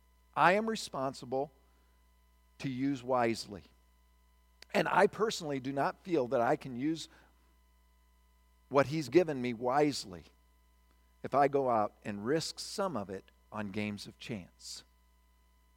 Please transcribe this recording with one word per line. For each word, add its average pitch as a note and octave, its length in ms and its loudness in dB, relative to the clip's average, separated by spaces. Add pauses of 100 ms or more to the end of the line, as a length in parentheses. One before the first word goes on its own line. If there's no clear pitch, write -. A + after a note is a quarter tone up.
(360)
I D#3+ 160 6
am A3 160 2
responsible C3+ 840 -4 (1080)
to C#3+ 80 -6
use C3 340 -2
wisely. A#2+ 640 0 (1080)
And F3+ 160 4
I F#3+ 160 6
personally E3+ 540 -2
do C#3 120 -6
not C#3 320 -2
feel D3+ 240 0
that B2 120 2
I C3 160 2
can C3 200 -10
use D3+ 320 -4 (1600)
what C3 180 6
he's C#3+ 220 -4
given D#3 320 4
me B2 140 -2
wisely B2 680 0 (1000)
if - 100 -4
I C#3 140 6
go C#3 200 2
out G#2+ 260 2 (100)
and G2+ 200 -8
risk D#3 360 -2
some F#3+ 360 -4
of G2+ 140 -6
it G2 140 -10 (260)
on G#2+ 180 -6
games G#2 380 -6
of F2+ 120 -20
chance. - 680 -14 (920)